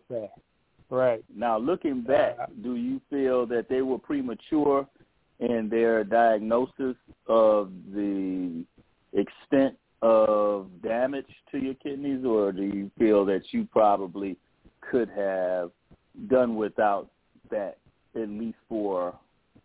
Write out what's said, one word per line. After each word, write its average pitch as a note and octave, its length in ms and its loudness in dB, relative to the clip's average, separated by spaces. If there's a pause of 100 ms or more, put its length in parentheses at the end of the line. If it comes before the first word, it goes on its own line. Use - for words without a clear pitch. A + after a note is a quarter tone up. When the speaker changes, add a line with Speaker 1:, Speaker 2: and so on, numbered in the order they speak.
Speaker 1:
fact, A2+ 320 -10 (500)
right. B2+ 360 0 (100)
Speaker 2:
Now, A2+ 220 -2
looking C#3 440 -2
back, C3+ 380 0
Speaker 1:
Uh, B2 60 -8 (180)
Speaker 2:
do B2 140 -6
you C3 320 -4
feel C3 380 0
that A#2 200 -2
they B2+ 140 0
were C3 180 -2
premature C#3 880 -2 (540)
in A#2 260 0
their A2+ 380 2
diagnosis A#2 920 0 (320)
of G#2+ 460 4 (200)
the F#2 680 -4 (480)
extent - 640 0 (260)
of G#2+ 680 4 (120)
damage B2 460 -2 (240)
to C#3+ 60 -6
your C3+ 160 -4
kidneys, C#3 500 -6
or G#2+ 300 2
do F#2+ 100 -6
you G2 340 -4
feel G#2+ 280 4
that F#2+ 260 -2
you A2+ 220 -4
probably G2 640 0 (520)
could A#2 200 0
have F#2 600 -4 (580)
done B2 260 2
without G#2 540 -2 (400)
that, G2+ 280 -6 (380)
at A2 140 -6
least A2 280 -10 (120)
for G2 440 -4 (520)